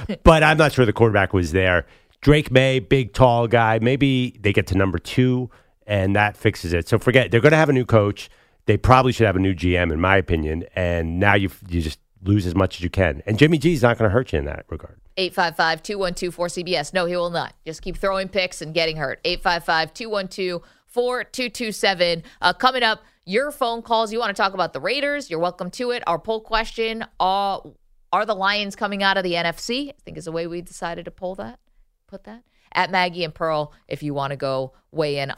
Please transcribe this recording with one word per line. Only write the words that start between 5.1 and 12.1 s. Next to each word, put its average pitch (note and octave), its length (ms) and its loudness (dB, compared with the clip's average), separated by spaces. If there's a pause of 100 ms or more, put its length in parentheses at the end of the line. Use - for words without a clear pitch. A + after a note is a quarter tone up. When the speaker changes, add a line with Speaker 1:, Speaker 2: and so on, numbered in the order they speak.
Speaker 2:
and G2 300 0
that G#2 200 2
fixes F2+ 360 -2
it. E2+ 160 -2
So A2+ 100 2
forget, A#2+ 320 2
they're A#2 100 4
gonna D3+ 140 6
have D#3 140 4
a D3 40 2
new B2+ 140 2
coach. G#2 420 2 (380)
They G#2 100 4
probably B2+ 360 6
should A#2 140 2
have F#2 100 2
a - 20 2
new F#2+ 160 2
G F2 220 2
M, F2 160 0
in D#2 80 -2
my F#2+ 160 4
opinion. D#2+ 480 0 (100)
And F2 460 -2
now G2+ 140 6
you, G2 140 2 (200)
you F2 120 -2
just D#2 200 -6 (240)